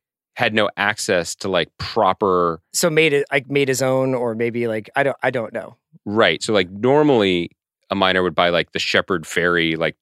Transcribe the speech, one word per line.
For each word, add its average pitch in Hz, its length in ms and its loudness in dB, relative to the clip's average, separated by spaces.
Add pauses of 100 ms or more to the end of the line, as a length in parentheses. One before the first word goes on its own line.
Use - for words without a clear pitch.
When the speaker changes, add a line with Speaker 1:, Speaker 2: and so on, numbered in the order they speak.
(340)
Speaker 1:
had 120 200 -2
no 107 220 2
access 98 600 0
to, - 120 -8
like, 87 200 0 (100)
proper 92 800 0 (140)
Speaker 2:
So - 160 0
made 156 240 2
it, 139 180 2
like, 139 180 -2
made 139 180 0
his 127 140 -2
own, 131 320 0
or 120 200 -4
maybe, 117 340 -4
like, 110 280 -6
I 139 60 -4
don't, 135 200 -2
I 131 80 0
don't 120 240 -8
know. 104 220 -12 (300)
Speaker 1:
Right. 104 360 0
So, - 120 -4
like, 92 160 0
normally 107 800 2 (400)
a 98 40 -2
miner 92 280 2
would 90 120 0
buy, 87 140 2
like, 85 240 0
the - 60 -6
Shepard 90 460 0
Fairey, 85 520 0
like, 80 260 -2